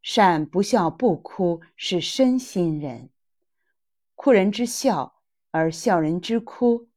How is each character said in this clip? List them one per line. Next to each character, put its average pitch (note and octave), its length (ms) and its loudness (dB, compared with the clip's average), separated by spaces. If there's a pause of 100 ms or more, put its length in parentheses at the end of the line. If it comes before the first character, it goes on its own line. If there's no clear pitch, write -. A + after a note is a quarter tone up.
善 F3 440 2
不 F3 160 -2
笑 G3+ 280 2
不 F#3+ 260 0
哭 E3+ 460 -4 (160)
是 F3+ 240 -4
身 B3+ 360 0
心 F3 400 -2
人。 B2+ 320 -10 (1040)
哭 - 180 4
人 G3 180 4
之 A#3 140 -4
笑， A3 560 -4 (300)
而 D#3+ 200 0
笑 F3+ 260 0
人 D#3+ 220 0
之 A3+ 220 -2
哭 A#3 560 -2